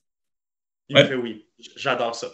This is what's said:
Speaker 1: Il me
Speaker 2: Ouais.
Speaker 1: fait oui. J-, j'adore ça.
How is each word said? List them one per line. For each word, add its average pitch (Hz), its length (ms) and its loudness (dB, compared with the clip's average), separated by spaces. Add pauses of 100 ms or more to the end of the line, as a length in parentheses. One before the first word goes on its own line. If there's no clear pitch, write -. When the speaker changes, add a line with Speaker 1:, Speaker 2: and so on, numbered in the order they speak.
(880)
Speaker 1:
Il 143 80 -4
me 143 60 10
Speaker 2:
Ouais. 139 60 6
Speaker 1:
fait 135 80 -4
oui. 113 320 -8 (120)
J-, - 160 -20
j'adore 120 400 -2
ça. 123 180 -10